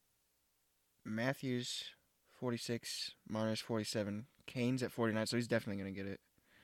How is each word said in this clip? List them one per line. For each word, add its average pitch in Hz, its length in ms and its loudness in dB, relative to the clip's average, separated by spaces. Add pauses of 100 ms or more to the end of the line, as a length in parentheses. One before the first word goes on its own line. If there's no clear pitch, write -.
(1040)
Matthews 123 800 -2 (560)
forty-six, - 720 -2 (160)
Marner's 110 340 2
forty-seven, 107 640 0 (220)
Kane's 127 360 2
at 107 80 -2
forty-nine, 110 360 4
so 120 100 2
he's 120 100 2
definitely 110 340 2
gonna 95 140 -4
get 98 120 -4
it, 98 120 -6 (440)